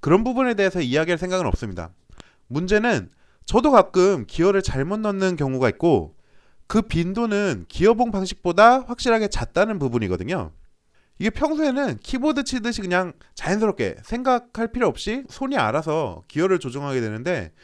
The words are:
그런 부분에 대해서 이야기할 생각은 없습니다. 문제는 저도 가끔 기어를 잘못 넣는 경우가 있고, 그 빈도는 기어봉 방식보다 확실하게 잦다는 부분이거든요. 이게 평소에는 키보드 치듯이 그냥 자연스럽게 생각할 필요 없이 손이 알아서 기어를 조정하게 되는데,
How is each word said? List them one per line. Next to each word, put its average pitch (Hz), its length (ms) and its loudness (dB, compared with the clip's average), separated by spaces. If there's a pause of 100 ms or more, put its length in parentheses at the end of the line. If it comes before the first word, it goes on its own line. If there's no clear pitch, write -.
그런 180 220 4
부분에 247 320 0
대해서 185 260 0
이야기할 156 360 0
생각은 180 280 -4
없습니다. 90 460 -6 (560)
문제는 185 640 0 (360)
저도 247 260 2
가끔 190 560 4
기어를 190 340 0
잘못 165 380 -2
넣는 196 360 -2
경우가 131 340 0
있고, 104 460 0 (520)
그 220 140 0
빈도는 190 880 -2
기어봉 226 420 2
방식보다 202 680 4
확실하게 226 480 0
잦다는 202 500 -2
부분이거든요. 113 720 -2 (680)
이게 202 100 0
평소에는 285 680 -2
키보드 269 460 -2
치듯이 233 360 -6
그냥 180 320 -2 (220)
자연스럽게 190 640 -2
생각할 240 720 -4
필요 240 160 0
없이 226 420 -4
손이 269 260 -6
알아서 147 720 -2
기어를 180 300 0
조정하게 135 420 -4
되는데, 113 520 -4 (120)